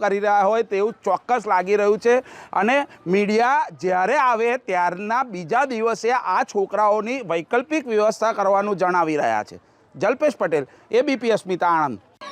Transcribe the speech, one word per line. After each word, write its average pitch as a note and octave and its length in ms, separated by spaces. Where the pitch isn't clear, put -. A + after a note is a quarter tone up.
કરી G3+ 220
રહ્યા G3+ 260
હોય A3+ 200
તેવું G#3 240
ચોક્કસ G#3 460
લાગી F#3 280
રહ્યું G#3 240
છે. A#3 100
અને A#3 160
મીડિયા A3+ 520
જ્યારે F#3 400
આવે A#3+ 320
ત્યારના F#3 500
બીજા F3+ 380
દિવસે A3+ 420
આ F#3+ 240
છોકરાઓની G#3+ 640
વૈકલ્પિક B3 580
વ્યવસ્થા G#3+ 480
કરવાનું G3 420
જણાવી E3+ 400
રહ્યા A2 220
છે. F2+ 160
જલ્પેશ B3+ 460
પટેલ, D#3+ 260
એ A#3 120
બી C#4 200
પી A3+ 160
અસ્મિતા, F3 380
આણંદ. C#3 220